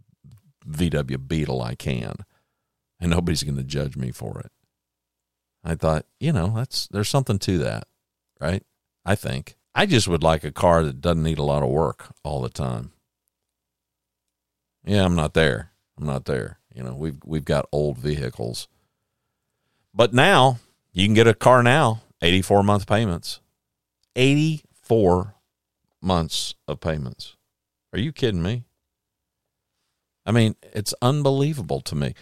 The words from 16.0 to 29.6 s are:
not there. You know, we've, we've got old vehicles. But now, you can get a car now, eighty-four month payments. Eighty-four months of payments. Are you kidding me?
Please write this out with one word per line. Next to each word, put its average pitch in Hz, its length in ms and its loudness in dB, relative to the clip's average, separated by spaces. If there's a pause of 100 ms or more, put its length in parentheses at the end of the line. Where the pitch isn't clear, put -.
not 67 200 -6
there. 62 340 -6 (160)
You 62 80 -12
know, 62 100 -10
we've, 73 300 -8
we've 76 220 -6
got 73 260 -2
old 73 260 -2
vehicles. 64 680 -6 (1300)
But 117 200 2
now, 135 460 4 (320)
you 90 140 2
can 107 80 2
get 113 140 8
a 110 80 6
car 123 260 6
now, 120 400 4 (200)
eighty-four 95 420 4
month 101 240 2
payments. 104 540 -2 (720)
Eighty-four 135 1200 2 (640)
months 85 540 -2 (120)
of 73 120 -8
payments. 76 560 -8 (580)
Are 90 60 -4
you 143 120 -4
kidding 104 300 -2
me? 117 220 -4 (1600)